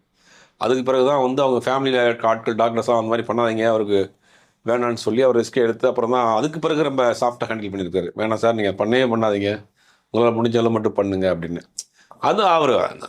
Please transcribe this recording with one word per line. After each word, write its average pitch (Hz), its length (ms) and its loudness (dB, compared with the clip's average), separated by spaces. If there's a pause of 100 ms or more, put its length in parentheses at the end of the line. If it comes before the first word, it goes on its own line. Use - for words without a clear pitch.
(560)
அதுக்கு 127 260 0
பிறகுதான் 131 400 2
வந்து 131 200 0
அவங்க 127 280 0
ஃபேமிலியில 131 340 0
இருக்க 117 240 0
ஆட்கள், 113 260 0
டாக்டர்ஸ் 117 360 0
அந்த 117 120 2
மாதிரி 113 240 -2
பண்ணாதீங்க, 113 400 0
அவருக்கு 104 480 0 (520)
வேணான்னு 120 280 0
சொல்லி 110 280 -2
அவர் 127 140 4
ரிஸ்க் 113 160 0
எடுத்து 120 360 0
அப்புறம் 117 220 -2
தான் 120 260 2
அதுக்கு 156 220 -2
பிறகு 156 240 -2
ரொம்ப 131 380 0
சாஃப்டா 120 240 -2
ஹேண்டில் 110 280 -6
பண்ணிருக்காரு. 90 440 -4
"வேணாம் 110 180 -2
சார், 113 200 0
நீங்க 101 300 -2
பண்ணவே 123 320 2
பண்ணாதீங்க." 104 480 -2 (500)
உங்களால 117 160 4
முடிஞ்ச 113 280 0
அளவு 113 120 2
மட்டும் 110 220 0
பண்ணுங்க 95 420 0
அப்படின்னு. 82 260 -8 (580)
அது 175 240 0
அவரு, 151 440 2
அந்த - 220 -10